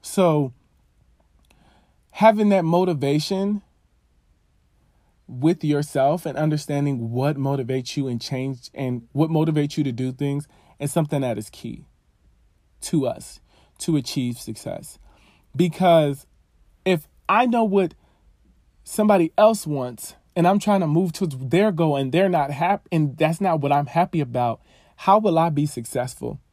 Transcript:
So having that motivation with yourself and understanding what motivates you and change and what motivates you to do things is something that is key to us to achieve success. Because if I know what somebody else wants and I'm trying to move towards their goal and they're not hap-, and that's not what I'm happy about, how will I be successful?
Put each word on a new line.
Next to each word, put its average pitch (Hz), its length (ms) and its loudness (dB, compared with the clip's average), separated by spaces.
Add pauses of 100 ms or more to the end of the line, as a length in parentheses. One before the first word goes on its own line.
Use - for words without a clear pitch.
So 151 520 0 (1600)
having 214 380 4
that 190 160 2
motivation 175 960 0 (1700)
with 151 360 0
yourself 147 640 0
and 143 120 -6
understanding 143 760 -2
what 135 260 0
motivates 135 580 -4
you 139 120 -2
and 120 140 -4
change 131 520 -8
and 123 400 -6
what 156 160 0
motivates 151 480 0
you 156 60 0
to 139 80 -2
do 127 200 -6
things 143 360 -4 (320)
is 147 120 -6
something 151 300 0
that 123 160 -2
is 107 120 -12
key - 360 -14 (960)
to 147 260 0
us - 320 -10 (400)
to 165 160 0
achieve 123 420 -4
success. - 640 -14 (560)
Because 160 720 2 (580)
if 180 220 0 (220)
I 214 160 4
know 233 180 2
what 190 300 0 (880)
somebody 196 540 2
else 214 280 4
wants 127 500 -8 (200)
and 170 120 4
I'm 202 120 4
trying 202 220 2
to 170 60 0
move 160 260 0
towards 160 240 -6
their 165 340 2
goal 156 240 0
and 135 160 -2
they're 190 180 2
not 151 220 0
hap-, 175 400 -2
and 151 260 0
that's 160 220 0
not 170 220 0
what 143 100 0
I'm 143 140 2
happy 165 340 -2
about, 123 420 -4 (360)
how 196 220 4
will 190 200 2
I 165 100 2
be 147 160 0
successful? 123 760 -8 (140)